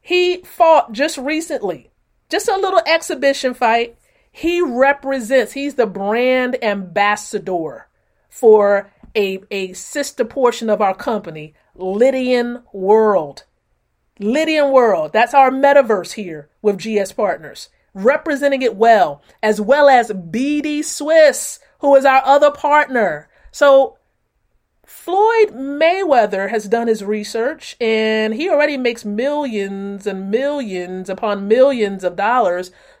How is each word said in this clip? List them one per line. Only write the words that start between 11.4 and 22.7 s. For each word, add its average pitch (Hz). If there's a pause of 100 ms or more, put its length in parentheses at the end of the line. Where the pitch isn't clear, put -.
Lydian 240 (120)
World. 190 (760)
Lydian 294
World, 226
that's 233
our 269
metaverse 269
here 165 (100)
with 202
G 214
S 190
Partners, 170 (240)
representing 277
it 220
well, 196 (200)
as 214
well 285
as 233
B 226
D 302
Swiss, 302 (200)
who 277
is 269
our 269
other 285
partner. 262 (200)